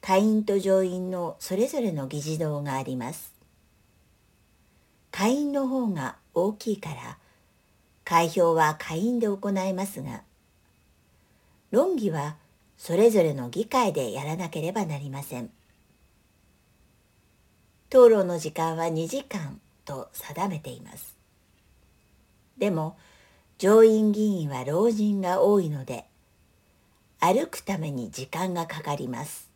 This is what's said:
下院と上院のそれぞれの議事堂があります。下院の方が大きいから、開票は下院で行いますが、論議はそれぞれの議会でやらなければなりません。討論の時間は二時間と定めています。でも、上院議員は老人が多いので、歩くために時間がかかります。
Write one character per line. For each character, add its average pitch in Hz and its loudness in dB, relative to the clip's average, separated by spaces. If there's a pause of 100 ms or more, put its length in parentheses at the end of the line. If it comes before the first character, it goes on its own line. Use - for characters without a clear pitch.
下 190 2
院 214 2
と 202 0
上 190 2
院 185 -6
の 175 -6
そ - -8
れ 214 0
ぞ 285 -4
れ 202 -2
の 139 -6
議 143 -8
事 156 -6
堂 151 -4
が 139 -6
あ 135 -4
り 131 -8
ま 123 -8
す。 - -16 (1800)
下 196 -2
院 285 0
の 277 0
方 254 -2
が 147 -4 (160)
大 190 0
き 220 -6
い 196 -6
か 156 -12
ら、 - -16 (840)
開 170 2
票 170 2
は 156 2
下 - -10
院 233 0
で 226 0
行 202 -2
い 190 -2
ま 185 -4
す - -12
が、 120 -12 (1500)
論 339 4
議 208 -2
は 156 -6 (420)
そ - -4
れ 220 8
ぞ 208 4
れ 156 2
の 123 -8
議 196 -4
会 233 2
で 131 -4
や 135 -8
ら 156 -4
な 175 -6
け 156 -8
れ 165 -4
ば 202 -2
な 151 -6
り 139 -10
ま 139 -10
せ 123 -10
ん。 113 -12 (2500)
討 254 10
論 196 4
の 175 -4
時 156 -8
間 165 -2
は 165 -2
二 165 -2
時 277 -6
間 151 -10 (240)
と 135 -12
定 165 -6
め 170 -6
て 165 -12
い - -16
ま - -20
す。 - -20 (1400)
で 202 0
も、 160 -4 (600)
上 220 8
院 220 6
議 208 0
員 185 0
は 127 -6
老 175 2
人 208 0
が 185 2
多 202 6
い 165 -2
の 143 -6
で、 123 -10 (1120)
歩 202 4
く - -12
た 196 -4
め 156 -6
に 123 -6
時 131 -10
間 180 -4
が 170 -4
か 156 -12
か 147 -4
り 139 -8
ま 127 -8
す。 - -16